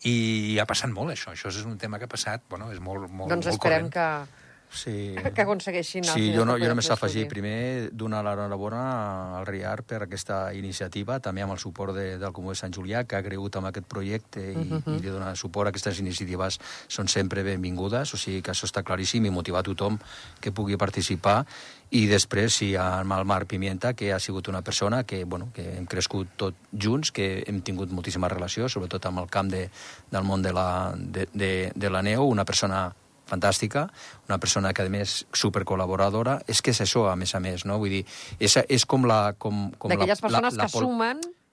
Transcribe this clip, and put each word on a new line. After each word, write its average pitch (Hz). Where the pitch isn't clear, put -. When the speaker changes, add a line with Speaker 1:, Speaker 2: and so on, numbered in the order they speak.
Speaker 1:
i 113
ha 104
passat 117
molt, 113
això. 104
Això 85
és 104
un 113
tema 107
que 101
ha -
passat, 117
bueno, 107
és 95
molt, 92
molt, 95
Speaker 2:
Doncs 175
Speaker 1:
molt 170
Speaker 2:
esperem 165
Speaker 1:
corrent. 143
Speaker 2:
que, 156
Speaker 3:
Sí. 101
Speaker 2:
que 233
aconsegueixin 185
els 165
Speaker 3:
Sí, -
Speaker 2:
diners 107
Speaker 3:
jo 117
no, 120
Speaker 2:
per 123
Speaker 3:
jo -
Speaker 2:
poder 117
Speaker 3:
només 117
Speaker 2:
fer 117
Speaker 3:
afegir, 107
Speaker 2:
l'estudi. 107
Speaker 3:
primer, 117
donar 110
l'enhorabona 101
al 95
riar 98
per 110
aquesta 95
iniciativa, 98
també 95
amb 98
el 92
suport 95
de, 95
del 92
Comú 92
de 92
Sant 90
Julià, 95
que 107
ha 98
cregut 98
en 95
aquest 95
projecte 104
i, 95
Speaker 2:
Mhm. 160
Speaker 3:
i 101
li 95
dona 95
suport. 101
Aquestes 95
iniciatives 92
són 101
sempre 95
benvingudes, 98
o -
sigui 95
que 90
això 92
està 95
claríssim, 95
i -
motivar 90
a 92
tothom 101
que -
pugui 101
participar. 98
I 107
després, 101
sí, 98
amb 92
el 95
Marc 95
Pimienta, 98
que 101
ha 92
sigut 95
una 92
persona 110
que, 95
bueno, 90
que 90
hem 90
crescut 92
tot 95
junts, 113
que 95
hem 101
tingut 92
moltíssima 90
relació, 90
sobretot 92
amb 92
el 87
camp 98
de, 92
del 95
món 98
de 92
la, 92
de, 90
de, 95
de 98
la 92
neu, 107
una 104
persona 95
fantàstica, 104
una 98
persona 95
que, -
a 92
més, 101
supercol·laboradora. 98
És -
que 127
és 113
això, 104
a 92
més 92
a 95
més, 92
no? 98
Vull 104
dir, 95
és, 107
és 123
com 131
la... 107
Com, 101
com 110
la, 107
Speaker 2:
D'aquelles 101
Speaker 3:
la, 226
Speaker 2:
persones 247
Speaker 3:
la -
Speaker 2:
que -
Speaker 3:
pol- 226
Speaker 2:
sumen 247